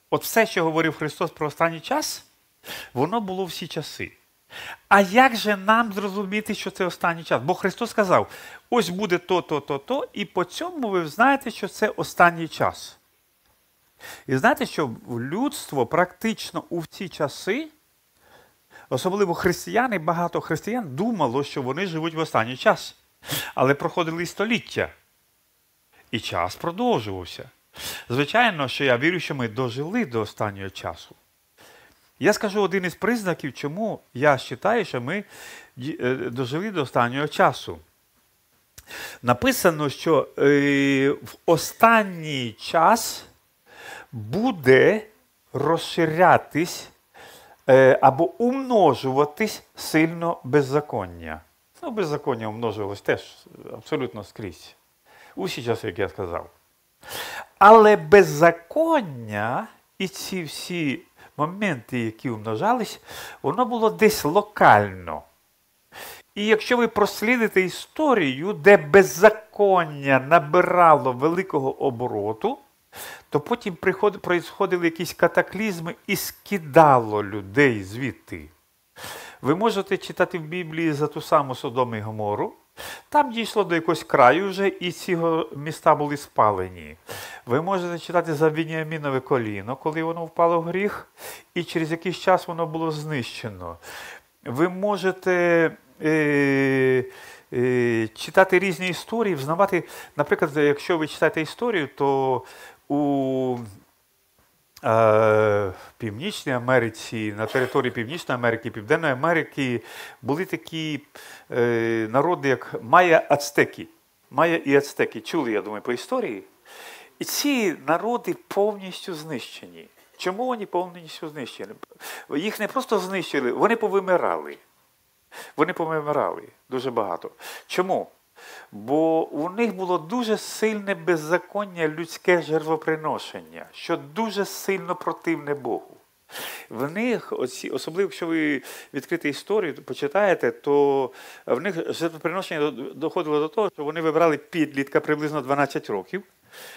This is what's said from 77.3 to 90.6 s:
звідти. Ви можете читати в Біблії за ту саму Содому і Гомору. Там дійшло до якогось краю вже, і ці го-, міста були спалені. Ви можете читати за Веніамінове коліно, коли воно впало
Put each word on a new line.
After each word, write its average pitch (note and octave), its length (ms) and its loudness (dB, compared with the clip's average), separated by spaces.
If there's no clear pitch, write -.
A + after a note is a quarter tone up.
звідти. G2 640 -10
Ви C3+ 140 2
можете G3 420 -2
читати F3 420 -2
в - 20 -10
Біблії D#3+ 520 -4
за D3 140 0
ту D3 140 -8
саму C#3 340 2
Содому A#2+ 400 -2
і G#2+ 60 -6
Гомору. G#2+ 520 -6
Там D4 220 2
дійшло A3 320 -2
до E3+ 120 0
якогось E3 280 0
краю C#3 460 6
вже, G3 180 0
і F3+ 240 -4
ці F3+ 240 -4
го-, E3 400 0
міста D3+ 400 2
були D3 220 -2
спалені. F#2 760 -2
Ви C3 160 0
можете F3 380 -4
читати E3 340 -2
за D#3 160 4
Веніамінове D#3 680 -4
коліно, A2 560 -2
коли D#3+ 280 -6
воно E3 220 -6
впало E3+ 360 2